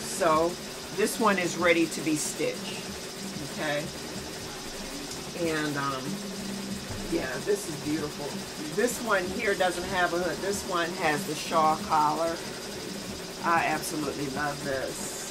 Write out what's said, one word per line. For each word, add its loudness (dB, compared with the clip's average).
So 4
this 2
one 6
is 2
ready 6
to -4
be 2
stitched, -2
okay? -2
And, 0
um, -2
yeah, 0
this 2
is -4
beautiful. -2
This 2
one 4
here 2
doesn't 2
have 4
a 2
hood. 0
This -2
one 2
has 2
the 0
shawl 4
collar. 4
I 6
absolutely 0
love -2
this. -2